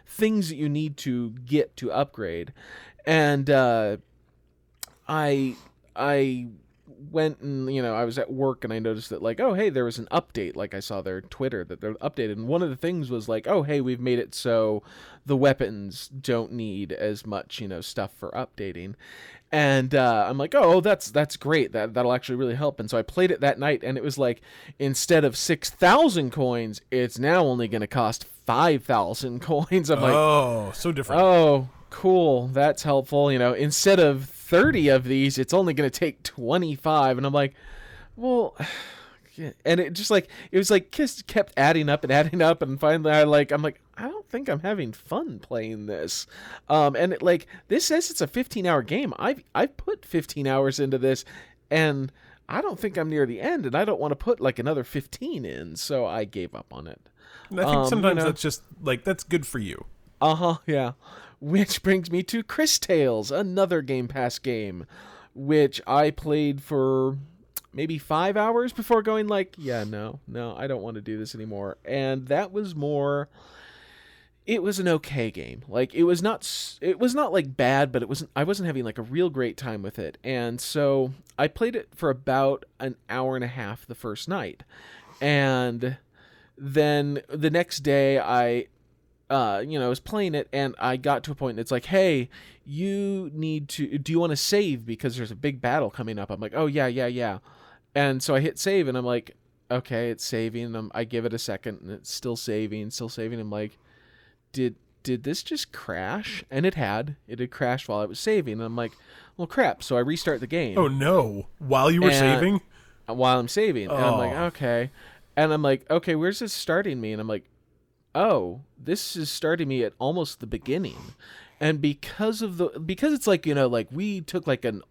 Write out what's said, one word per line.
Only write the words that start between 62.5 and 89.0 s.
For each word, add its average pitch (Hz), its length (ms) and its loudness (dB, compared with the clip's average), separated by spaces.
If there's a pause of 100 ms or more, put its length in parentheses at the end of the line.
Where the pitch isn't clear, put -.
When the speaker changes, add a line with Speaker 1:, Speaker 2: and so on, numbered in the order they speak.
Speaker 1:
Tales, 131 540 2
another 180 500 2
Game 127 260 -2
Pass 127 320 -2
game, 107 460 -4 (480)
which 139 540 2
I 147 240 4
played 147 500 -2
for 135 560 0 (580)
maybe 156 220 -4
five 175 400 0
hours 233 340 0
before 226 300 0
going, 214 260 -2
like, 196 300 -2
"Yeah, 123 260 -4
no, 107 420 -8
no, 117 300 -10
I 120 120 -8
don't 127 140 -4
wanna 110 200 -10
do 107 160 -8
this 110 180 -10
anymore." 104 480 -8
And 135 440 -4
that 175 260 0
was 196 220 -6
more, 143 520 -2 (1200)
it 214 160 0
was 190 180 -2
an 180 80 0
okay 139 440 0
game. 64 360 -12
Like, 127 280 -2
it 170 80 4
was 175 180 4
not 220 220 -2
s-, - 380 -10
it 175 180 0
was 247 160 2
not, 269 180 0
like, 143 240 0
bad, 135 340 2
but 123 120 -2
it - 40 -8
wasn't, 143 280 -8
I 139 80 0
wasn't 190 240 -2
having, 131 180 -4
like, 113 140 -8
a - 20 -8
real 151 300 -2
great 127 260 -4
time 110 240 -8
with 98 160 -10
it. 85 260 -8
And 123 380 -4
so 139 520 0 (240)
I 147 100 2
played 233 280 -2
it - 200 -8
for 151 160 -2
about 135 520 0 (160)
an 131 160 -6 (140)
hour 131 260 -4
and 123 80 -4
a 120 40 -6
half 120 400 -10
the 120 80 -14
first 110 340 -10
night. 156 340 -6 (560)
And 131 800 0 (580)
then 143 720 0
the 156 220 -2
next 170 300 -2
day 139 400 4
I, 120 480 0 (640)